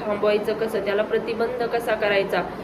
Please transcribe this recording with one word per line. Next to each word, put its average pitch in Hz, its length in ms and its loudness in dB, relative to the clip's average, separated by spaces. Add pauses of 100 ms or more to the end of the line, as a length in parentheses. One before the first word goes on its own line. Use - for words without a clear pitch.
थांबवायचं 208 520 2
कसं, 214 320 -2
त्याला 202 180 2
प्रतिबंध 226 600 -2
कसा 233 320 0
करायचा, 196 480 2 (220)